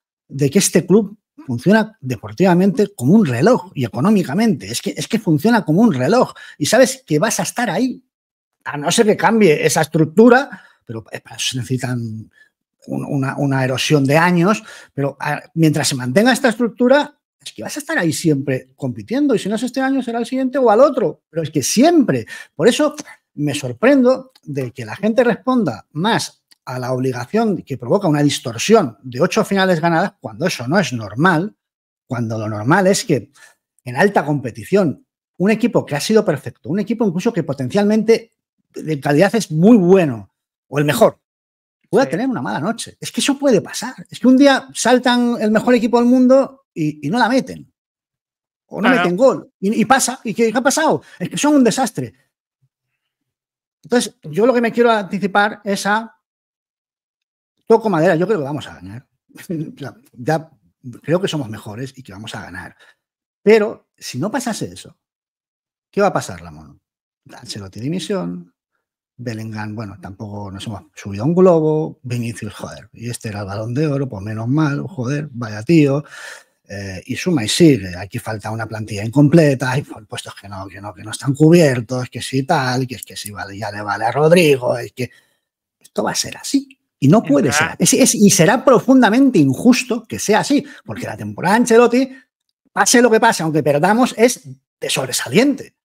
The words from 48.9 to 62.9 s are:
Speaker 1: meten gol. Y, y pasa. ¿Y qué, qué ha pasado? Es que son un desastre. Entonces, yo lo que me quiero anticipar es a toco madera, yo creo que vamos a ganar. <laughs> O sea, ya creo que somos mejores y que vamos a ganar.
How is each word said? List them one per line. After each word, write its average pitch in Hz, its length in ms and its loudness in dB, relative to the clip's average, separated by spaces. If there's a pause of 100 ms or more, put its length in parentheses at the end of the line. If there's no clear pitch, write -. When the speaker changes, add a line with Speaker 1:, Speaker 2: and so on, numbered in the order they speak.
Speaker 1:
meten 180 140 0
gol. 220 340 2 (100)
Y, 214 220 -2
y - 20 0
pasa. 262 400 2
¿Y 220 80 -6
qué, 226 180 0
qué 208 60 -2
ha 226 60 -2
pasado? 277 400 0 (160)
Es 175 100 -6
que - 80 -10
son 294 200 2
un 262 80 6
desastre. 190 500 -2 (1700)
Entonces, - 400 -2
yo 160 240 -2
lo 254 80 4
que 247 60 0
me 226 120 0
quiero 233 180 2
anticipar 202 720 -2
es 202 220 -4
a 220 280 -4 (1500)
toco 226 240 2
madera, 170 260 2
yo 175 100 -2
creo 208 120 0
que 143 60 -6
vamos 143 240 -10
a - 60 -18
ganar. 98 320 -18 (280)
<laughs> 151 400 -10
O - 40 -20
sea, 131 160 -14 (180)
ya 156 380 -4 (520)
creo 170 180 0
que 196 80 -2
somos 139 200 -6
mejores 110 480 -14
y 131 60 -20
que 98 100 -20
vamos 110 220 -16
a 113 80 -12
ganar. - 340 -18 (640)